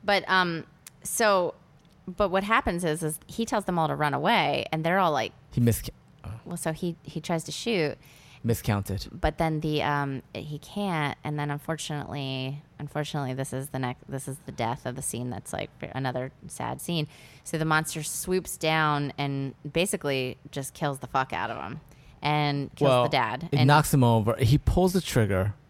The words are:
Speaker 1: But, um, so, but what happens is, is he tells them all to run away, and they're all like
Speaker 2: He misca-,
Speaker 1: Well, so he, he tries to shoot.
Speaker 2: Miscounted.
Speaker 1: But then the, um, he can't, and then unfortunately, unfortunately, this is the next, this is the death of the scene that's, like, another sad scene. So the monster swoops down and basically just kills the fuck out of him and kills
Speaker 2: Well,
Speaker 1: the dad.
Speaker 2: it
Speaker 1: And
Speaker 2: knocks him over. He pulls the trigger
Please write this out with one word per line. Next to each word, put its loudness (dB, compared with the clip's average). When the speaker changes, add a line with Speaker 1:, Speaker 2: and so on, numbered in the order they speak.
Speaker 1:
But, 2
um, 2
so, 2
but 0
what 2
happens 2
is, 0
is -4
he -4
tells -2
them 0
all 2
to 0
run 0
away, 2
and -2
they're 4
all 4
like 0
Speaker 2:
He 0
misca-, 2
Speaker 1:
Well, -8
so -2
he, -4
he -10
tries -2
to -10
shoot. -2
Speaker 2:
Miscounted. -2
Speaker 1:
But -2
then 0
the, 0
um, -2
he -10
can't, -4
and -4
then -2
unfortunately, -6
unfortunately, -4
this -4
is -6
the -8
next, -4
this -6
is -8
the -12
death -4
of -6
the -8
scene -6
that's, -10
like, -6
another -4
sad -8
scene. -2
So -6
the 2
monster 0
swoops -4
down 2
and -2
basically 0
just -8
kills -2
the -12
fuck -2
out -4
of -8
him -10
and 0
kills 4
Speaker 2:
Well, 6
Speaker 1:
the 2
dad. 0
Speaker 2:
it 2
Speaker 1:
And 8
Speaker 2:
knocks 6
him 6
over. 6
He 6
pulls 4
the 2
trigger 2